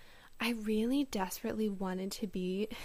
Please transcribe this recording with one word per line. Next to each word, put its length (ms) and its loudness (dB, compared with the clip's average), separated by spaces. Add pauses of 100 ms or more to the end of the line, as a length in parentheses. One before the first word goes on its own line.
(400)
I 100 2
really 540 4
desperately 640 0
wanted 440 -2
to 140 -2
be, 420 0 (160)